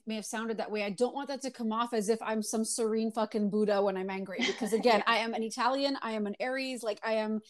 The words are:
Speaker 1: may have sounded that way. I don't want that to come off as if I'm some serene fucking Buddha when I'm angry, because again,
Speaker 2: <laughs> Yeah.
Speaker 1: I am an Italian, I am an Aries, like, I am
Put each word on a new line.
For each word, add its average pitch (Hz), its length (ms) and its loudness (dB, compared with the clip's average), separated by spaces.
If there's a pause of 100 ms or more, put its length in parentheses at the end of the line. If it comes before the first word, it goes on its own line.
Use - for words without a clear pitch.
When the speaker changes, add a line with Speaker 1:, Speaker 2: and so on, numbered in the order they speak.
Speaker 1:
may 220 100 -4
have 202 100 -8
sounded 220 320 -4
that 208 120 -4
way. 208 140 -2
I 208 60 -2
don't 240 240 0
want 269 140 -6
that 277 140 -6
to 262 80 -4
come 220 220 -4
off 233 220 0
as 214 140 2
if 220 140 4
I'm 220 200 0
some 220 220 -2
serene 220 460 0
fucking 214 400 0
Buddha 208 320 4
when 196 140 2
I'm 190 140 -4
angry, 190 360 -6
because 226 260 -2
again, 220 300 6
Speaker 2:
<laughs> - 40 -2
Yeah. 226 60 6
Speaker 1:
I 226 60 4
am 226 160 -2
an 226 80 -2
Italian, 262 600 0
I 226 100 -2
am 208 140 0
an 202 140 -4
Aries, 254 420 -2
like, 208 220 -2
I 226 100 2
am 214 360 0